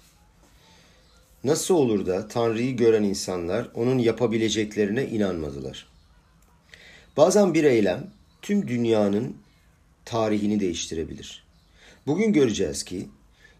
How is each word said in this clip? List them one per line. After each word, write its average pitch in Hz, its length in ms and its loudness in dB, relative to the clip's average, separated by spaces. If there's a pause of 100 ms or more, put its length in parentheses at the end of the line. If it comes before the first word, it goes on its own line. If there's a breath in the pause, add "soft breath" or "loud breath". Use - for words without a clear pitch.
(1400 soft breath)
Nasıl 156 320 2
olur 117 300 2
da 95 220 -2
Tanrı'yı 117 500 -2
gören 113 260 6
insanlar 95 720 -4
onun 127 220 0
yapabileceklerine 110 1120 0
inanmadılar? 78 800 -4 (1300 loud breath)
Bazen 185 360 6
bir 156 100 2
eylem 113 440 2 (340)
tüm 202 260 -2
dünyanın 113 720 0 (680 soft breath)
tarihini 107 540 -2
değiştirebilir. - 840 -8 (640 soft breath)
Bugün 190 260 0
göreceğiz 101 500 0
ki 90 240 -10 (520 soft breath)